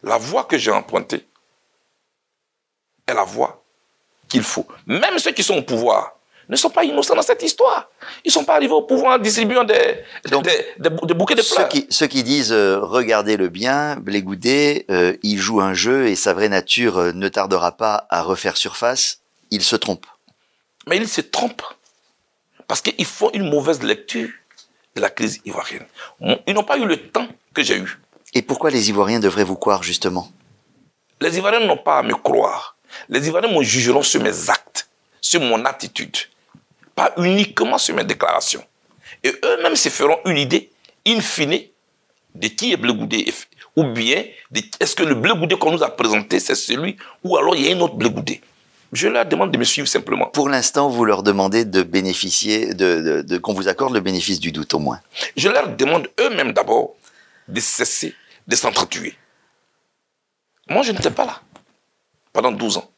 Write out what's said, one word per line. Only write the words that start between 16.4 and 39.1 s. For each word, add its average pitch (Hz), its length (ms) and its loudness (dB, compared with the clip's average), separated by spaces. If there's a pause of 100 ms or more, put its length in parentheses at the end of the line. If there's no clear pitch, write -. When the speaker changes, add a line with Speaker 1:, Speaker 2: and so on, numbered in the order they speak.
Speaker 2:
nature, 101 500 2
euh, 87 140 2
ne 95 160 -2
tardera 92 480 0
pas 107 340 -2
à 85 120 0
refaire 90 340 -2
surface », - 680 -2 (280)
ils 101 140 -2
se - 100 2
trompent. 101 320 -2 (800)
Speaker 1:
Mais 180 120 0
ils 175 100 -2
se - 120 -4
trompent - 440 -4 (1040)
parce - 120 -2
qu'ils - 240 -2
font 208 280 0
une 196 180 -2
mauvaise 143 320 2
lecture 110 460 -4 (680)
de 101 60 -6
la 98 100 0
crise - 340 -4
ivoirienne. - 420 -10 (600)
Ils 196 80 0
n'ont 208 100 0
pas 285 140 0
eu 233 80 0
le 170 100 0 (140)
temps - 160 -4 (280)
que 151 100 -2
j'ai 101 120 0
eu. 95 220 -8 (360)
Speaker 2:
Et 123 80 2
pourquoi 139 280 -2
les 117 180 2
Ivoiriens 104 320 2
devraient 101 240 2
vous 92 120 -4
croire, 98 260 0
justement ? 90 480 -4 (920)
Speaker 1:
Les 160 180 0
Ivoiriens 208 280 2
n'ont 165 100 2
pas 151 220 2
à 131 40 2
me 117 120 0
croire. - 640 0 (320)
Les 139 180 0
Ivoiriens 185 300 0
me 147 60 2
jugeront 123 400 2
sur - 200 0
mes - 280 -2
actes, - 380 -8 (320)
sur - 200 0
mon 117 240 0
attitude, - 520 -6 (800)
pas - 240 2
uniquement 190 600 2
sur - 160 0
mes - 100 0
déclarations. - 600 -2 (580)